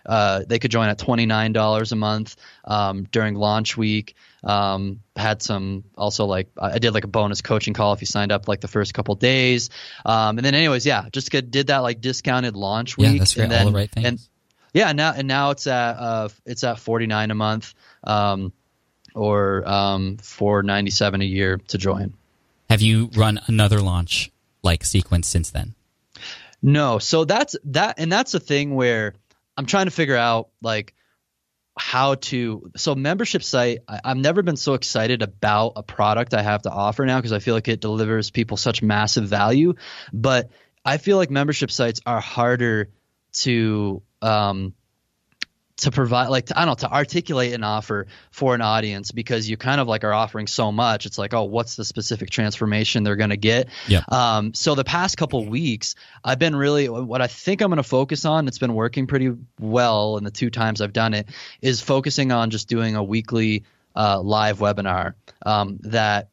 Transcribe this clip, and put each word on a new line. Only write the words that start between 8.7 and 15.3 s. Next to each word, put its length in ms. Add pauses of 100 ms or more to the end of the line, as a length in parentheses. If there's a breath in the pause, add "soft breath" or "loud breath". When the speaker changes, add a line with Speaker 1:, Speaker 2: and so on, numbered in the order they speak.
Speaker 1:
couple 200
days. 540 (380 loud breath)
Um, 320
and 60
then 100
anyways, 320
yeah, 260
just 180
get, 200
did 160
that, 120
like, 220
discounted 560
launch 400
Speaker 2:
Yeah, 140
Speaker 1:
week. 80
Speaker 2:
that's 160
great. 100
Speaker 1:
And 80
then, 140
Speaker 2:
All 60
the 40
right 140
things. 160
Speaker 1:
and, 120 (540 soft breath)
yeah, 200
now, 220
and 140
now 220